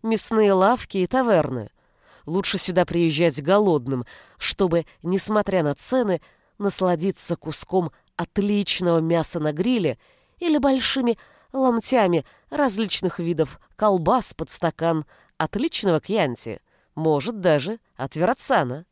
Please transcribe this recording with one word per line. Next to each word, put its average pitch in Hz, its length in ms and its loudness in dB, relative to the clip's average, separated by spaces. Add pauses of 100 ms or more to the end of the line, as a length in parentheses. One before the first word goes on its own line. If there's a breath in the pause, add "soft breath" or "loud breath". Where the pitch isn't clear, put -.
мясные 220 520 2
лавки 196 460 2
и 185 60 2
таверны. 165 640 0 (560 soft breath)
Лучше 190 320 -2
сюда 180 280 2
приезжать 165 580 0
голодным, 147 600 2 (320 loud breath)
чтобы, 170 480 0 (180 soft breath)
несмотря 190 600 0
на 143 120 0
цены, 233 460 0 (380 soft breath)
насладиться 185 760 0
куском 170 560 -4 (240 soft breath)
отличного 180 840 0
мяса 165 420 0
на 151 100 -2
гриле 180 460 -2 (420 soft breath)
или 320 200 0
большими 247 580 0 (340 soft breath)
ломтями 233 760 2 (240 soft breath)
различных 220 720 -2
видов 165 400 -2 (160)
колбас 202 580 0
под - 160 -8
стакан 160 560 -2 (320 soft breath)
отличного 165 600 -2
кьянти, 131 600 -4 (340)
может, 160 460 -2
даже 170 380 0 (180)
от 135 180 -8
Верацано. 170 760 0